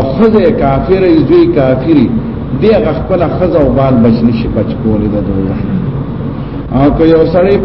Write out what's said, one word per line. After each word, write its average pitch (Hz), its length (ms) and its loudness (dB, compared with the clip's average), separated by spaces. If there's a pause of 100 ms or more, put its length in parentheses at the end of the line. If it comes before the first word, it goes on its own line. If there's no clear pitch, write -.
ښځه 202 380 2
یې 165 200 2
کافره 175 480 0
وي، 160 100 4 (100)
زوی 170 180 4
کافر 139 540 0
وي، 113 100 2 (500)
دی 214 140 2
هغه 156 180 0
خپله 170 360 -2
ښځه 170 280 -2
او 143 140 2
بال 131 240 2
بچ 117 300 4
نشي 113 240 0
بچ 110 220 -2 (120)
کولی 107 260 -2
د 101 80 -2 (100)
دوزخ. 98 340 -4 (1120)
او 139 180 2
که 160 140 0
یو 160 220 4
سړی 190 380 2